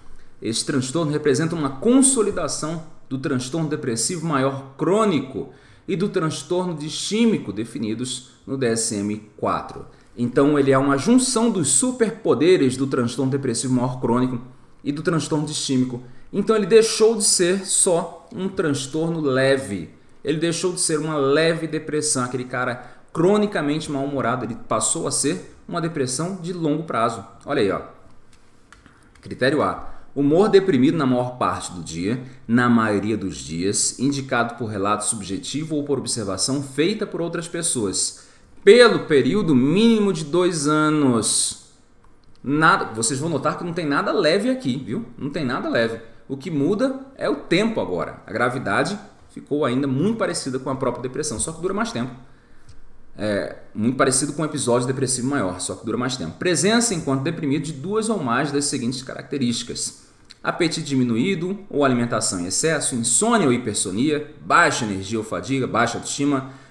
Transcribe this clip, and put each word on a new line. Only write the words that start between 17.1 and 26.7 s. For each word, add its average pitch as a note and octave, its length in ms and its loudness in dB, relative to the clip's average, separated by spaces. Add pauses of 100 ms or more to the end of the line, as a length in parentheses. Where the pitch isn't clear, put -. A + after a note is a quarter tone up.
de G3+ 80 0
ser F#3+ 420 2
só - 680 0
um F#3 140 -4
transtorno E3 720 -2
leve. C3 720 0 (300)
Ele D3 140 0
deixou E3+ 340 0
de E3+ 80 -6
ser D#3 180 0
uma D#3 180 -4
leve D#3 500 2
depressão, D3+ 580 -2
aquele B2 200 -4
cara B2+ 460 -4 (220)
cronicamente E3 800 2
mal-humorado, B2+ 540 -2
ele G#2+ 100 -8 (100)
passou C#3+ 400 -2
a C#3+ 40 -2
ser D3+ 440 -2 (140)
uma E3+ 140 -4
depressão D#3+ 540 -4
de F3 180 -8
longo D#3+ 300 0